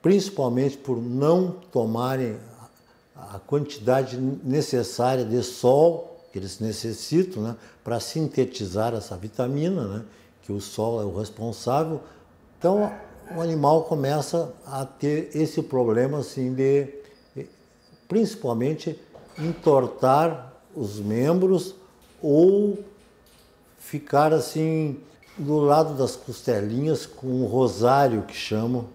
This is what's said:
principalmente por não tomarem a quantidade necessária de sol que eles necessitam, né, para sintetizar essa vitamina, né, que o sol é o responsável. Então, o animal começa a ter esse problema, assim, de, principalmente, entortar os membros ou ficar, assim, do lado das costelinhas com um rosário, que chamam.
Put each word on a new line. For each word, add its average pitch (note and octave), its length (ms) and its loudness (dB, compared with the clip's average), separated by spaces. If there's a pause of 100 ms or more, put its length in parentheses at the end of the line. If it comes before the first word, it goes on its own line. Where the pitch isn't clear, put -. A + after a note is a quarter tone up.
principalmente C#3 760 2
por B2+ 200 -4
não C#3+ 560 2 (180)
tomarem A#2+ 640 -2 (800)
a G2+ 240 -16
quantidade B2+ 800 -2
necessária C3 1080 -2
de A2+ 200 0
sol D#3+ 720 2 (140)
que G2 80 -8
eles F#2+ 180 -12
necessitam, A2+ 840 -4
né, A2+ 160 -6 (280)
para A2+ 160 -4
sintetizar A#2 960 -2
essa G#2 220 -8
vitamina, C3+ 720 -4
né, G#2 180 -8 (380)
que - 80 -14
o G2+ 100 -4
sol A2+ 400 -4
é G#2 40 -4
o F#2+ 120 -6
responsável. A#2+ 840 -4 (580)
Então, G#3 340 2 (440)
o E3 40 -6
animal D#3+ 440 4
começa D3 680 -2 (140)
a C3+ 180 -6
ter D3 520 -2
esse D#3 260 0
problema, B2+ 560 2
assim, C3 340 -4
de, C3+ 400 2 (1160)
principalmente, D#3 880 -2 (400)
entortar D3 1120 2 (220)
os G#2+ 240 -6
membros D#3 800 2 (440)
ou G3 560 6 (1000)
ficar, D3 540 0
assim, D#3+ 680 -2 (400)
do D3+ 200 0
lado D3 360 4
das C3 220 -2
costelinhas A#2+ 920 -2
com - 220 -12
um B2+ 180 0
rosário, A#2+ 760 2
que - 120 -12
chamam. A#2 600 -4